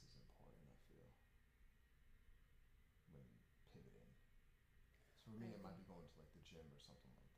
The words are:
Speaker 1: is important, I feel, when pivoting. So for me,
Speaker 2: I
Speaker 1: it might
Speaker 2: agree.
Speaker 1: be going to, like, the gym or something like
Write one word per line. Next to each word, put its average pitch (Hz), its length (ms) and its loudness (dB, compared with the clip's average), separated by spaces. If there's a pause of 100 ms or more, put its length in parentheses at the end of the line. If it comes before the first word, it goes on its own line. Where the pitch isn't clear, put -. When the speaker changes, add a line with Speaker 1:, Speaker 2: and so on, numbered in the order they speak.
Speaker 1:
is - 120 -2
important, - 520 -2
I - 80 -2 (140)
feel, - 160 -4 (2000)
when 67 140 0 (480)
pivoting. - 380 -2 (1120)
So 110 80 6
for 107 80 10
me, 117 100 10
Speaker 2:
I 104 60 8
Speaker 1:
it 98 80 6
might 95 140 6
Speaker 2:
agree. 95 60 4
Speaker 1:
be - 40 0
going 87 180 4
to, - 140 -2
like, 76 140 -4
the 80 120 -2
gym 80 240 2
or 69 100 -2
something 64 380 -2
like - 200 -4